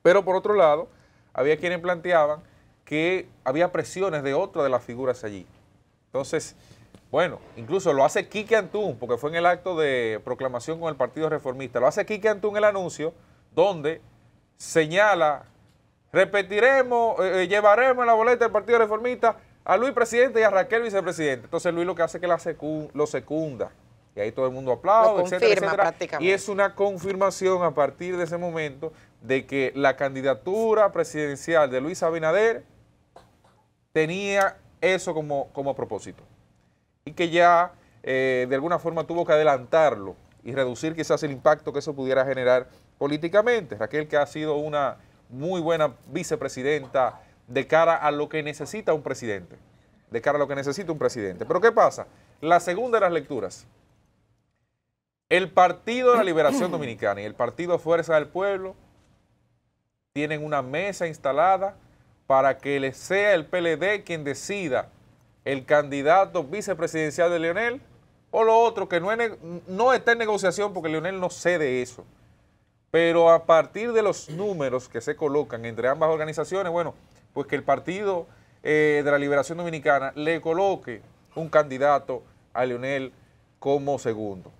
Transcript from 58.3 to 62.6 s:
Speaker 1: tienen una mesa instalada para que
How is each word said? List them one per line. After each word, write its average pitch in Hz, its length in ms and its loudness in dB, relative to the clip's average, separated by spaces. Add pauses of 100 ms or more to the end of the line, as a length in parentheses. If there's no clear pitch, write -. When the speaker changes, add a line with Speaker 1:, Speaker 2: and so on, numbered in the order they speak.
Speaker 1:
tienen 151 320 -4
una 147 160 -2
mesa 170 460 -6
instalada 180 680 0 (520)
para 135 320 4
que 139 200 -2